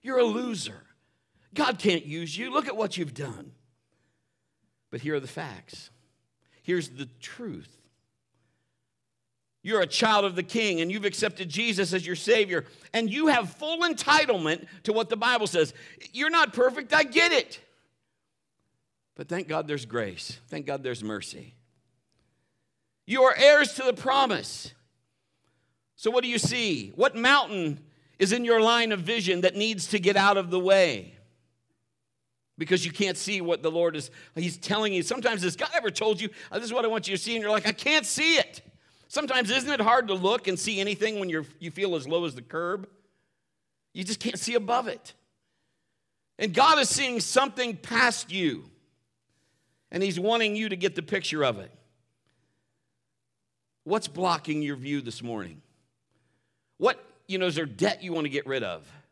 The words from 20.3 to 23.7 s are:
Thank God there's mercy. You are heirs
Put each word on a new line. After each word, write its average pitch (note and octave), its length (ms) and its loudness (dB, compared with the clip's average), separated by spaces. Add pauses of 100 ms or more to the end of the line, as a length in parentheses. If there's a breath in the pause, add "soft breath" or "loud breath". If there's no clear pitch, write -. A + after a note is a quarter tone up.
Thank D3 180 -10
God C#3 160 -6
there's A#2+ 200 -6
mercy. G2+ 520 -10 (1500)
You C4 160 4
are B3+ 120 8
heirs D4 380 8